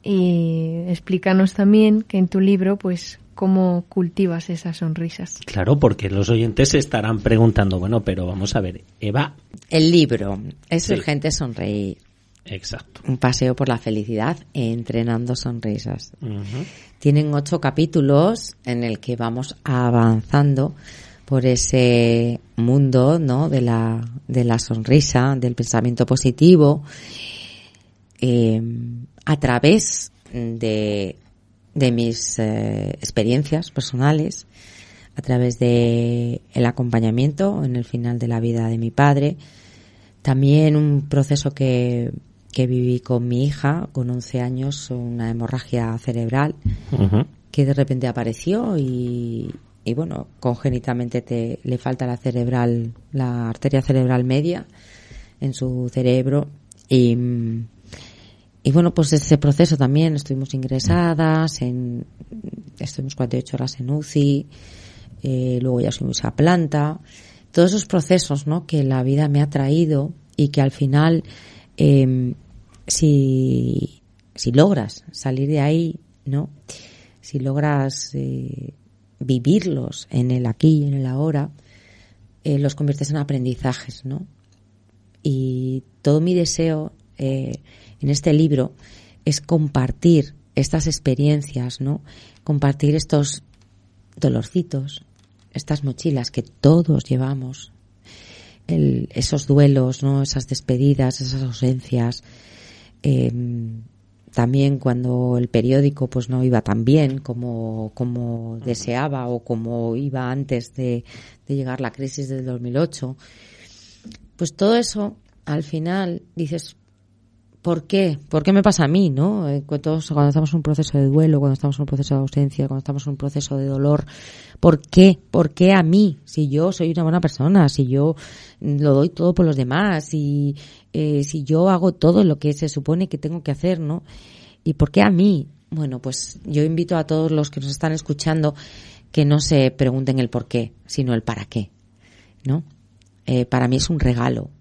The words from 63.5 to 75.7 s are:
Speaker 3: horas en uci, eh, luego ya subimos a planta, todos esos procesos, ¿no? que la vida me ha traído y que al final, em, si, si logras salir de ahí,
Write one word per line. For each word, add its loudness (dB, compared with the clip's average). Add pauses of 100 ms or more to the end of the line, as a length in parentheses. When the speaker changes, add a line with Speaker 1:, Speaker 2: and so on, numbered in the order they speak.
Speaker 3:
horas -6
en -6
uci, 0 (800)
eh, -2
luego 0
ya 0
subimos -6
a -6
planta, 2 (520)
todos 4
esos -2
procesos, 0
¿no? -2
que 0
la 0
vida 2
me 4
ha 0
traído 0 (260)
y 4
que 0
al 2
final, 2 (540)
em, 4 (520)
si, 0 (340)
si -4
logras 2
salir -4
de 0
ahí, 0 (260)